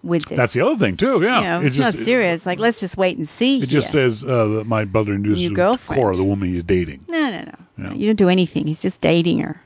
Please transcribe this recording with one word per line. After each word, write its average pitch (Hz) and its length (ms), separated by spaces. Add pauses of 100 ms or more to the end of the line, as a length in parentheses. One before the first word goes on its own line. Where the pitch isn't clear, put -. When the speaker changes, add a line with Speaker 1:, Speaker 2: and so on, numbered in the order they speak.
Speaker 1:
with 170 220
this. - 100
Speaker 2:
That's 123 180
the 120 60
other 262 160
thing, 113 200
too, 233 260
yeah. 240 160
Speaker 1:
You 220 60
know, 170 160
Speaker 2:
It's 151 100
Speaker 1:
it's 131 80
not 240 160
Speaker 2:
just, - 100
Speaker 1:
serious. 190 420
Like, 185 140
let's 226 180
just - 180
wait 185 200
and 151 120
see 254 340
Speaker 2:
it 131 60
just 139 240
Speaker 1:
here. 147 180
Speaker 2:
says, 110 120
uh, 123 260
that 110 180
my 110 180
brother 104 280
introduces 104 380
Speaker 1:
New 156 60
girlfriend. 190 440
Speaker 2:
Cora, 98 160
the 95 80
woman 98 240
he's 87 140
dating. 82 460
Speaker 1:
No, 311 220
no, 185 120
no. - 100 (360)
Speaker 2:
Yeah. 95 60
Speaker 1:
You 202 120
don't 214 100
do 196 120
anything. 180 400
He's 156 140
just 185 180
dating 170 400
her. - 260